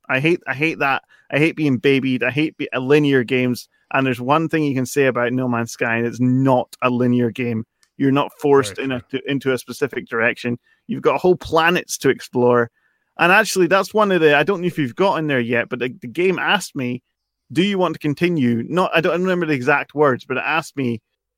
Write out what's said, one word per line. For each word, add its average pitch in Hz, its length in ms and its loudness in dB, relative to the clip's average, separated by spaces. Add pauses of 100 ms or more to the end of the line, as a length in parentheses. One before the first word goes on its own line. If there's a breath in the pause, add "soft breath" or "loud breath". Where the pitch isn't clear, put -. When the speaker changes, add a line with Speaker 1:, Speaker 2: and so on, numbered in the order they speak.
Speaker 1:
I 131 100 0
hate, 165 280 0
I 131 60 -4
hate 139 260 -2
that. 135 240 -2 (280 soft breath)
I 139 80 2
hate 156 160 2
being 143 220 0
babied. 131 460 0
I 123 60 0
hate 147 280 -4
be-, - 160 -8
a 127 80 -4
linear 139 420 4
games. 127 460 -2 (240)
And 135 120 0
there's 123 160 -2
one 151 280 0
thing 160 140 0
you 143 100 -2
can 127 120 -2
say 139 200 0
about 120 260 0
No 127 160 -2
Man's 117 240 -2
Sky, 117 260 -2
and 117 100 0
it's 113 120 -6
not 127 640 2
a 127 80 2
linear 123 420 2
game. 117 340 -6 (320)
You're 135 140 2
not 139 280 0
forced 139 360 2
Speaker 2:
Very 131 100 -6
Speaker 1:
in 135 80 -4
a, 123 80 -8
Speaker 2:
true. - 180 -8
Speaker 1:
to, - 120 -8
into 135 220 -2
a 123 40 -2
specific 127 500 -6
direction. 120 520 -2 (280)
You've 135 140 -8
got 135 200 2
whole 185 140 4
planets 160 640 0
to 135 100 2
explore. 120 640 0 (460)
And 170 140 2
actually, 190 360 2
that's 190 260 0
one 208 180 2
of 175 100 2
the, 147 140 6
I 147 80 4
don't 180 180 -2
know 180 60 0
if - 100 -6
you've 131 180 -2
gotten 165 320 0
there 139 120 0
yet, 117 300 -2
but 123 100 -6
the, 127 220 -4
the 127 60 -14
game 175 320 -2
asked 180 360 -2
me, 127 280 -6 (480)
"Do 143 120 2
you 202 140 0
want 175 160 0
to 151 60 -14
continue?" 139 680 0
Not, 185 260 0
I 165 80 2
don't 170 200 0
remember 180 240 0
the 156 80 0
exact 135 420 0
words, 143 300 2
but 127 120 -4
it 104 80 -4
asked 156 300 -4
me, 120 260 -4 (360)